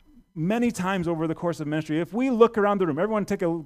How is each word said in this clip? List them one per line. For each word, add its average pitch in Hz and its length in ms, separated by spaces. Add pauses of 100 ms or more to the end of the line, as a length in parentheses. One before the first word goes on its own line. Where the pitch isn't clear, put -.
(340)
many 220 360
times 180 380
over 165 180
the 160 80
course 170 260
of 147 60
ministry, 151 340
if 170 120
we 254 180
look 226 260
around 202 220
the 185 80
room, 147 120
everyone 208 260
take 196 180
a 170 240